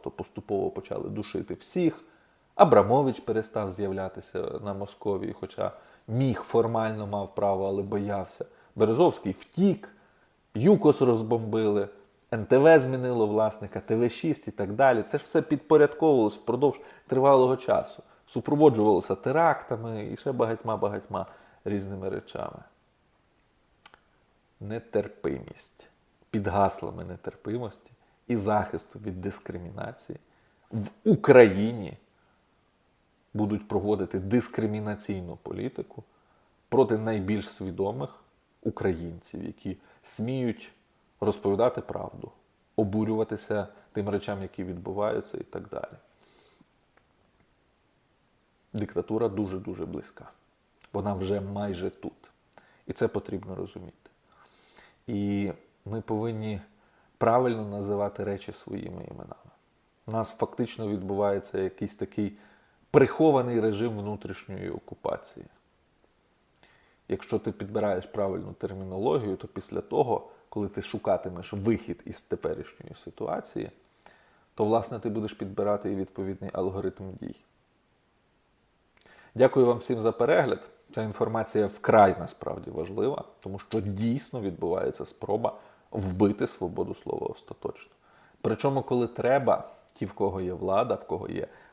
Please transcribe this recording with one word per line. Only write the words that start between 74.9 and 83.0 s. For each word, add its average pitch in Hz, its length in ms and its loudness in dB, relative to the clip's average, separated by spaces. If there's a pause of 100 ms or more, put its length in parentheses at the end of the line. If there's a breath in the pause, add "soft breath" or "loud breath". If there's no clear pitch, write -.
ти 110 100 -6
будеш 107 260 -4
підбирати 101 580 -2
і - 20 -4
відповідний 95 580 -8
алгоритм 95 680 -6
дій. - 160 -12 (2000 soft breath)
Дякую 127 320 6
вам 120 120 4
всім 117 220 -2
за 110 120 2
перегляд. 139 580 2 (240)
Ця 110 80 -4
інформація 110 640 0
вкрай 101 520 8
насправді - 520 -10
важлива, 101 540 -4 (160)